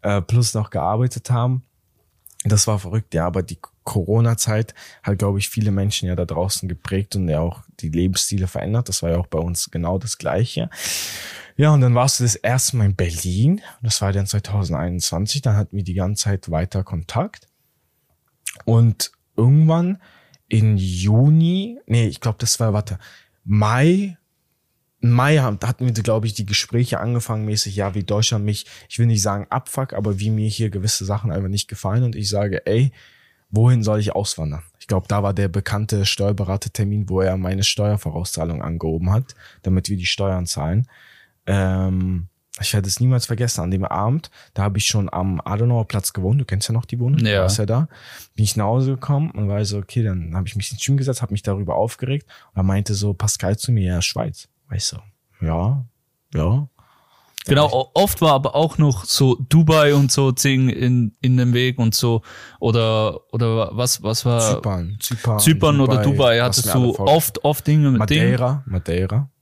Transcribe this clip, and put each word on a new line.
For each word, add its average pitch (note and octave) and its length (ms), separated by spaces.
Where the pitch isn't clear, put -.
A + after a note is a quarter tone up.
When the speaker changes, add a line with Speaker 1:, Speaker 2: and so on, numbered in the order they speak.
Speaker 1:
äh, G2+ 160
plus A2+ 340
noch G#2+ 160
gearbeitet A2 600
haben. B2+ 320
Das A2 220
war G#2+ 140
verrückt, G#2 340
ja, E2 100
aber F2+ 200
die E2 140
Corona-Zeit A2 880
hat, G2+ 140
glaub G2 200
ich, G2 100
viele G#2+ 220
Menschen G2 380
ja F2+ 80
da F2+ 80
draußen F2+ 440
geprägt F#2+ 460
und F#2 140
ja D2+ 100
auch E2 220
die E2 100
Lebensstile F#2 600
verändert. A2 400
Das - 160
war E2+ 60
ja E2+ 80
auch F2 100
bei D#2+ 100
uns E2+ 320
genau E2+ 280
das A2 200
Gleiche. - 520
Ja, D3 140
und D3 120
dann B2 120
warst B2 240
du B2 60
das A2+ 100
erste B2 440
Mal G#2 80
in G2 100
Berlin. F#2 640
Das A2+ 220
war G2 100
dann G2 140
zweitausendeinundzwanzig. F2+ 1160
Dann A2 120
hatten G2+ 220
wir G2+ 80
die F2+ 100
ganze G2 300
Zeit G2 260
weiter F2 320
Kontakt. G2 640
Und A2+ 480
irgendwann D#3+ 640
in G#2+ 280
Juni, D3 1120
nee, A#2 200
ich - 140
glaub, A2 180
das - 220
war, A2 120
warte, G#2 260
Mai, C#3+ 720
Mai B2 380
haben, A#2 260
hatten B2+ 220
wir, B2 60
glaub A2 220
ich, A2 100
die G#2 120
Gespräche A#2 540
angefangen A2+ 440
mäßig, G#2+ 300
ja, G2 200
wie G2+ 100
Deutschland G#2 400
mich, G#2 220
ich - 100
will A#2 80
nicht A2 160
sagen G2+ 280
abfuck, - 440
aber G#2 260
wie G#2+ 100
mir G#2+ 180
hier G#2+ 220
gewisse G2 340
Sachen G2+ 280
einfach F#2+ 160
nicht G2 200
gefallen A2 360
und A#2 100
ich G#2 140
sage, G2+ 380
ey, A#2+ 260
wohin A#2 320
soll G#2+ 160
ich G#2 160
auswandern? D#2+ 480
Ich - 80
glaub, F#2+ 220
da G#2 140
war G2 120
der G2 140
bekannte G2+ 580
Steuerberatertermin, G2+ 1000
wo F#2+ 120
er F#2+ 160
meine F#2+ 280
Steuervorauszahlung E2+ 960
angehoben E2 480
hat, A#2 240
damit F#2 260
wir G2+ 80
die F2+ 100
Steuern F#2 400
zahlen. F2+ 400
Ähm, F#2 840
ich - 140
werde G2+ 120
es F#2+ 140
niemals B2+ 260
vergessen, A2+ 360
an F2 100
dem F#2+ 120
Abend, A#2 460
da G2 80
habe G2+ 160
ich G#2+ 80
schon G2+ 260
am F2+ 320
Adenauer A2+ 440
Platz - 240
gewohnt, G2+ 280
du C3 40
kennst - 240
ja A2+ 60
noch A#2 100
die A#2 160
Wohnung, C3 260
Speaker 2:
Ja. G#2 120
Speaker 1:
du F#2+ 40
warst F#2+ 160
ja G#2+ 80
da, B2 220
bin A2 80
ich G#2 120
nach G#2 100
Hause C3 260
gekommen C#3+ 400
und G#2 160
war G#2 160
so, G2+ 140
okay, A2+ 260
dann F2 320
habe F#2+ 100
ich - 80
mich G2 160
ins - 140
Gym C#3 120
gesetzt, C3+ 260
habe A#2+ 100
mich G2+ 100
darüber G2 320
aufgeregt B2+ 520
und - 60
er F#2+ 40
meinte G2 320
so, G2+ 200
Pascal G2+ 440
zu - 140
mir, G#2 120
ja, E2+ 80
Schweiz, - 460
weißt - 240
du, - 540
ja, G2 380
ja. G#2 340
Speaker 2:
Genau, D3 260
o-, C3 220
oft G3 260
war D#3 140
aber C3+ 200
auch D#3 240
noch C#3 280
so C3 280
Dubai D#3 460
und C#3 180
so C#3 180
Ding C3 380
in, B2 540
in B2+ 160
dem B2 160
Weg B2+ 240
und A2+ 160
so, A#2 260
oder, A2 720
oder A2+ 440
was, B2 260
was A2 240
war? A#2 300
Speaker 1:
Zypern, F#2+ 440
Zypern, A2+ 400
Speaker 2:
Zypern D3 400
oder B2+ 220
Speaker 1:
Dubai, A#2+ 340
Speaker 2:
Dubai, - 40
Speaker 1:
was A#2+ 40
Speaker 2:
hattest A#2+ 220
Speaker 1:
mir G2 80
alle B2+ 80
Speaker 2:
du A#2+ 120
Speaker 1:
vor- G2 140
Speaker 2:
oft, - 360
oft D3 220
Dinge D3 260
mit A2 180
Dingen? D3+ 220
Speaker 1:
Madeira, B2+ 340
Madeira. F#2+ 640